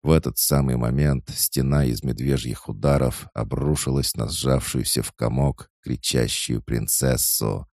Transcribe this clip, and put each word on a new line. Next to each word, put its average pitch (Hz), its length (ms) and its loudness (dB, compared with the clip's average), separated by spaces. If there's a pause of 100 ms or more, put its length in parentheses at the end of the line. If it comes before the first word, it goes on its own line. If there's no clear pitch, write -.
В 78 80 4
этот 73 260 4
самый 67 400 2
момент 65 580 0
стена 69 480 2
из 60 200 0
медвежьих 62 680 -2
ударов 65 640 0
обрушилась 69 840 -2
на - 140 -4
сжавшуюся 65 760 0
в - 80 -8
комок 64 580 0 (120)
кричащую - 800 -2
принцессу. 58 1160 0